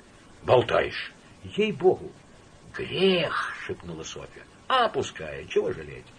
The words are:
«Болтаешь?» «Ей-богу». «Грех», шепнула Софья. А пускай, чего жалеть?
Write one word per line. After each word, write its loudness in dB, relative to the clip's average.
«Болтаешь?» 2
«Ей-богу». 2
«Грех», 2
шепнула -8
Софья. -14
А 4
пускай, -6
чего 0
жалеть? -12